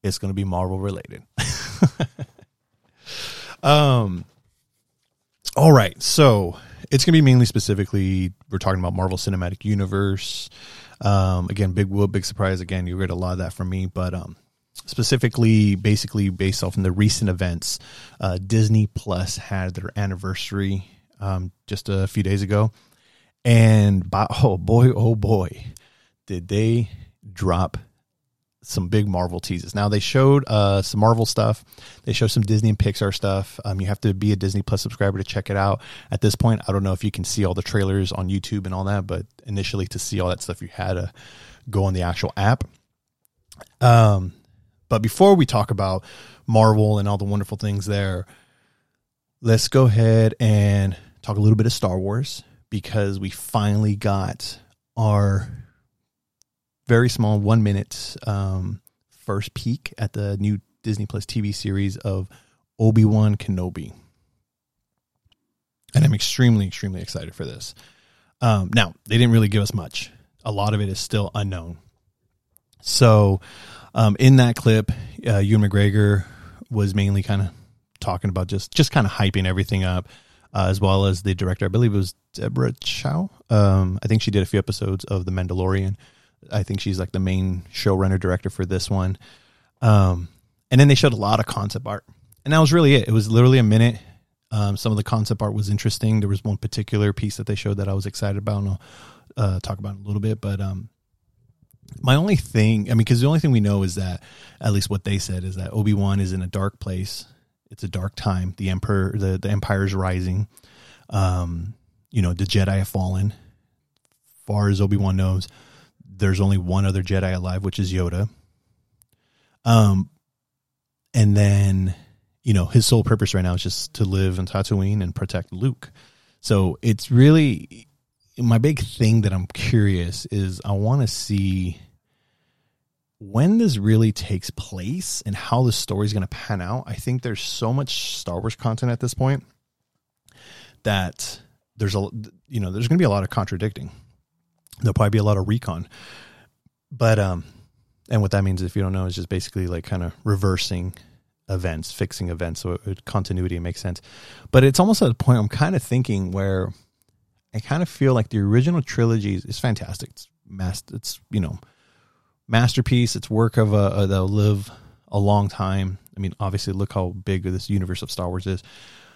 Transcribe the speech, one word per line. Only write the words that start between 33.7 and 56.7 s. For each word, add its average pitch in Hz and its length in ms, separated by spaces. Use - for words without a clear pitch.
you 95 80
have 101 140
to 104 120
be 104 200
a - 20
Disney 95 260
Plus - 200
subscriber 98 360
to 95 60
check - 260
it 101 60
out. 98 260
At - 100
this 104 140
point, 113 320
I - 40
don't 98 120
know 95 100
if 90 100
you 107 60
can 95 140
see 98 220
all 90 80
the 90 80
trailers 95 500
on 92 180
YouTube 98 360
and 92 100
all 95 80
that, 98 240
but 92 180
initially 98 420
to - 100
see - 220
all 90 100
that 92 120
stuff, - 200
you 90 60
had 92 260
to 92 180
go 101 160
on 95 80
the 92 80
actual 90 340
app. 104 300
Um, 107 520
but 110 120
before 190 340
we 156 100
talk 104 260
about 95 320
Marvel 107 540
and 101 80
all 101 100
the 98 80
wonderful 101 320
things 101 280
there, 98 400
let's 113 280
go 131 160
ahead 113 540
and 101 580
talk 101 160
a 104 40
little 110 140
bit 107 100
of 120 80
Star 92 240
Wars, 104 460
because 101 500
we 98 100
finally 104 680
got 98 640
our 101 520